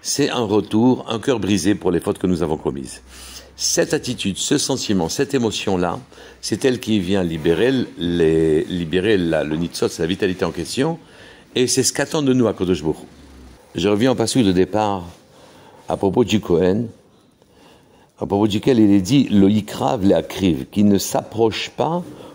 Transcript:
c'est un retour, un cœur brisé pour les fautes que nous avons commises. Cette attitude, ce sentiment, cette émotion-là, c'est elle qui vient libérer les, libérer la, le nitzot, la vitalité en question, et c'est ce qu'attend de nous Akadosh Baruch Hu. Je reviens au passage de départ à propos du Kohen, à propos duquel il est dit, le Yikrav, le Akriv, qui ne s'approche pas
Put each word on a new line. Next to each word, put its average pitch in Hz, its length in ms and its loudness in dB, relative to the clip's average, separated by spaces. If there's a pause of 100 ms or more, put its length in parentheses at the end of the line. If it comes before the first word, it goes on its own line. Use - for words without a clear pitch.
c'est - 260 -2
un 123 160 -2
retour, 110 640 2
un 113 100 -4
cœur 120 220 0
brisé 95 340 2
pour 90 160 -2
les 85 100 2
fautes - 180 -4
que - 80 -2
nous 87 160 0
avons 78 160 -2
commises. 67 420 -8 (560)
Cette - 360 -2
attitude, 117 460 -4
ce - 180 -2
sentiment, 104 540 -2
cette 139 240 -4
émotion-là, 101 640 -2 (400)
c'est - 240 -4
elle 127 160 2
qui 110 180 0
vient 95 240 0
libérer 82 480 2 (280)
les, 82 640 2
libérer 90 540 0
la, 80 260 0
le 76 120 -4
nitzot, 85 320 -2 (100)
la 82 80 -2
vitalité 92 400 -2
en 85 40 -4
question, 135 480 -4 (560)
et 123 120 2
c'est 127 160 0
ce - 100 0
qu'attend 151 300 -2
de 131 100 2
nous 127 140 4
Akadosh 92 360 0
Baruch 76 140 -2
Hu. - 100 -20 (680)
Je 90 160 0
reviens 113 220 2
au - 20 2
passage 113 300 0
de 95 80 4
départ 95 520 0 (840)
à - 80 -2
propos 98 260 2
du 104 160 0
Kohen, 92 480 2 (1300)
à - 60 -8
propos 101 240 2
duquel 110 300 2
il 104 140 6
est 101 100 6
dit, 120 220 4
le 98 260 6
Yikrav, 107 560 0
le 95 80 6
Akriv, 80 580 0
qui 104 100 0
ne 101 140 6
s'approche 113 800 -2
pas 160 260 -2 (320)